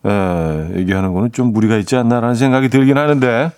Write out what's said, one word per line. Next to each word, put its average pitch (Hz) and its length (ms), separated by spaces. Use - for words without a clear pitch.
예, 85 680
얘기하는 92 360
거는 107 200
좀 123 200
무리가 110 240
있지 107 200
않나라는 120 380
생각이 131 340
들긴 135 280
하는데 143 600